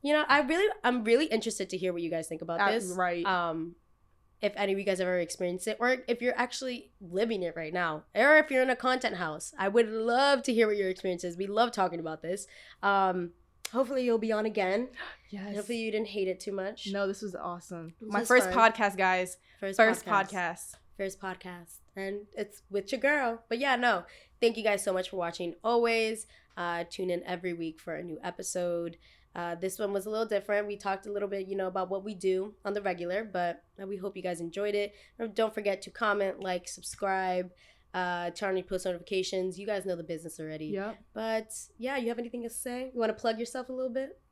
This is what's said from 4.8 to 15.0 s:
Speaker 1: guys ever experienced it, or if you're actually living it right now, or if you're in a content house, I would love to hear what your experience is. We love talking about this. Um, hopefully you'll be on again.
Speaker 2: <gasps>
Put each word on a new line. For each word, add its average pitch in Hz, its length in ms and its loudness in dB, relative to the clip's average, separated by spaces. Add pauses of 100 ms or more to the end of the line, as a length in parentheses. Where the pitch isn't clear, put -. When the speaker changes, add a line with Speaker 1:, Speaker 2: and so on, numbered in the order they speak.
Speaker 1:
guys 190 160 0
ever 180 180 2
experienced 175 500 -2
it, 214 120 -2
or 247 160 4 (100)
if 233 160 0
you're 247 160 0
actually 247 640 -4
living 196 420 0
it 170 140 -4
right 160 160 -6
now, 170 320 0 (100)
or 277 220 8
if 302 140 6
you're 262 120 4
in 262 80 2
a 247 60 2
content 254 400 0
house, 165 420 -6
I 190 100 2
would 220 200 6
love 233 560 4
to 254 100 2
hear 220 120 6
what 208 100 2
your 196 140 2
experience 185 340 -2
is. 175 120 -6
We 196 100 -4
love 226 260 4
talking 180 280 0
about 160 220 -6
this. 185 240 -6 (360)
Um, 185 480 4 (420)
hopefully 254 320 2
you'll 233 140 4
be 220 140 2
on 214 140 2
again. 214 460 0
Speaker 2:
<gasps> - 60 -18 (320)